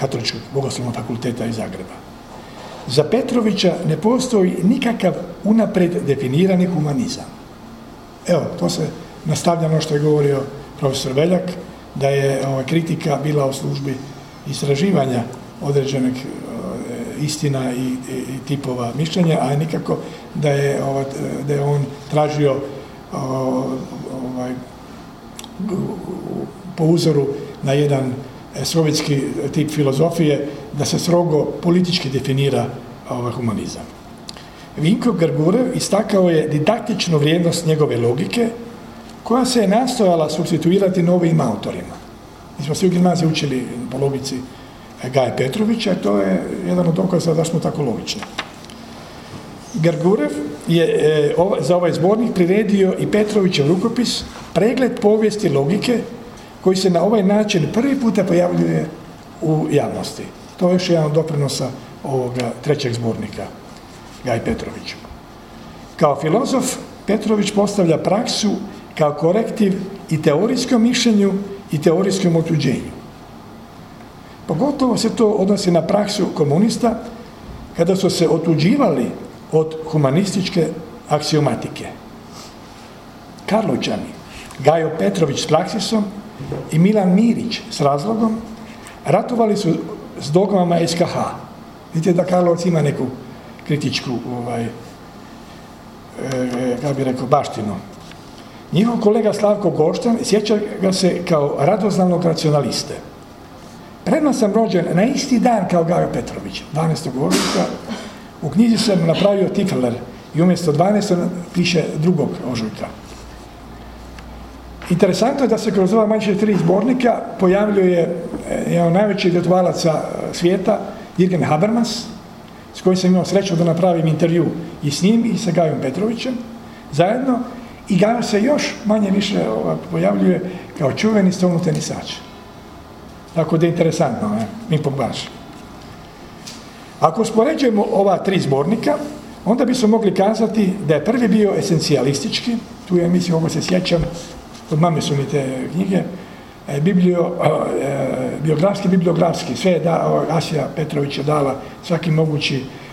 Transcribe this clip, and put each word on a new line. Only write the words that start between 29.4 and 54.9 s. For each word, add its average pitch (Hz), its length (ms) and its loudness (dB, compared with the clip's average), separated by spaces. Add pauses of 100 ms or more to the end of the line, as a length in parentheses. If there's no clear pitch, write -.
tip 151 160 0
filozofije, 147 800 2 (240)
da 143 120 -2
se 156 140 0
strogo 165 460 2 (180)
politički 175 480 2
definira, 131 560 0 (440)
ovaj, 120 220 -4
humanizam. 113 500 -4 (960)
Vinko 202 360 2
Grgurev 156 640 2
istakao 196 540 2
je 156 180 2
didaktičnu 165 680 0
vrijednost 165 480 2
njegove 147 300 2
logike, 143 520 0 (800)
koja 247 160 4
se 247 160 2
je 196 80 4
nastojala 190 640 4
supstituirati 180 720 2
novim 170 380 4
autorima. 104 560 -4 (640)
Mi 143 60 -6
smo 147 100 -2
svi 190 120 2
u 175 40 4
gimnaziji 175 380 4
učili 131 380 -2 (240)
po 135 80 -6
logici, 135 380 -2 (640)
e, 127 80 -6
Gaje 127 260 2
Petrovića, 202 640 0
to 208 160 2
je 190 240 2 (240)
jedan 175 220 2
od 156 60 2
dokaza 170 400 2
da 160 100 2
smo 160 160 0
tako - 220 -2
logični. - 400 -4 (1500)
Grgurev 180 560 2 (380)
je, 165 160 4
e, 151 520 4
ova-, 180 240 2
za 160 160 4
ovaj 175 160 2
zbornik 214 420 2
priredio 190 640 4
i 147 80 -2
Petrovićev 185 600 2
rukopis 220 560 0 (300)
Pregled 233 460 2